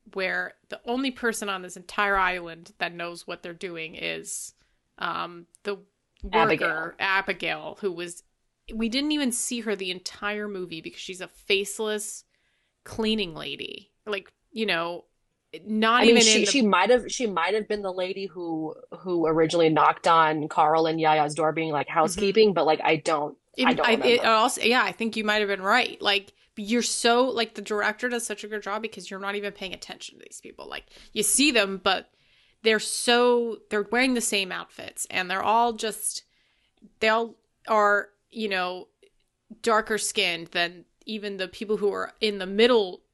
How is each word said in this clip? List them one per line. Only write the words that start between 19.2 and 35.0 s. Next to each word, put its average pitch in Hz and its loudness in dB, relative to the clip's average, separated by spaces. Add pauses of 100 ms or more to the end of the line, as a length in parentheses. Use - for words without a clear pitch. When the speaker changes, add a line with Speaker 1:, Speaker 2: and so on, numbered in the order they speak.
Speaker 2:
originally 160 4
knocked 151 4
on 156 4
Carl 160 4
and 160 0
Yaya's 156 4
door 160 0
being 160 -2
like, 143 -2
Speaker 1:
Mm-hmm. - 0
Speaker 2:
"Housekeeping," 196 4
but, 160 2
like, 156 4
I 160 2
don't, 151 -2 (200)
Speaker 1:
It, 254 0
Speaker 2:
I 254 4
don't - 0
Speaker 1:
I, 240 4
Speaker 2:
remember. 240 4
Speaker 1:
it 240 0
also, 220 2
yeah, 240 4
I 202 -2
think 226 -4
you 220 -2
might 214 2
have 208 0
been 196 -4
right. 220 0
Like, 196 0 (240)
you're 220 0
so, 240 2
like, 233 -4
the 208 -12
director 214 -4
does 240 -6
such 208 -10
a 208 -14
good 214 -8
job 208 -6
because 202 -12
you're 196 -10
not 196 -6
even 202 -6
paying 190 -12
attention - -16
to - -20
these - -20
people. - -18
Like, 69 -12 (260)
you 208 0
see 277 2
them, 196 0
but - 0 (520)
they're 220 2
so, 240 2 (120)
they're 208 -2
wearing 254 2
the 240 0
same 196 -2
outfits, - -12